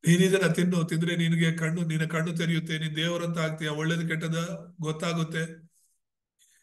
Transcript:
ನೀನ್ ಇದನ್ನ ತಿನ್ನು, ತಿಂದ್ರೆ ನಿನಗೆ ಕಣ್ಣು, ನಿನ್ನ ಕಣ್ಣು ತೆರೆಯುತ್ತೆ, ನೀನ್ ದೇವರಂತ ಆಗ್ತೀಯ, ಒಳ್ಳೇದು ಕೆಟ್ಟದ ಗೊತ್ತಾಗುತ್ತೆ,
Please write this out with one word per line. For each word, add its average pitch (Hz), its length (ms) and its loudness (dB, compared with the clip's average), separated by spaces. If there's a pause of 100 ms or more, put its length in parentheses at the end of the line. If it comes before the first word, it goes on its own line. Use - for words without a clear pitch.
ನೀನ್ 175 160 6
ಇದನ್ನ 185 300 4
ತಿನ್ನು, 175 320 2
ತಿಂದ್ರೆ 170 320 0
ನಿನಗೆ 165 400 2
ಕಣ್ಣು, 165 260 -2
ನಿನ್ನ 160 240 0
ಕಣ್ಣು 160 300 -2
ತೆರೆಯುತ್ತೆ, 165 420 0
ನೀನ್ 156 180 -4
ದೇವರಂತ 170 420 -2
ಆಗ್ತೀಯ, 160 300 -2
ಒಳ್ಳೇದು 160 400 -2
ಕೆಟ್ಟದ 160 280 -2 (440)
ಗೊತ್ತಾಗುತ್ತೆ, 160 600 -2 (1200)